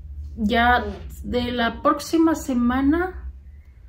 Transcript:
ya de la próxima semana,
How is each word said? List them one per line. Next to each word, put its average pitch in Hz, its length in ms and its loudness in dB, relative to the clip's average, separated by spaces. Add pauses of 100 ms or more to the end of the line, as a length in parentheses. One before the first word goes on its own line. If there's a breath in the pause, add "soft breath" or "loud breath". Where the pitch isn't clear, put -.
(360)
ya 233 480 2 (400)
de 240 260 -2
la 233 320 -2
próxima 320 520 2
semana, 277 960 0 (580 soft breath)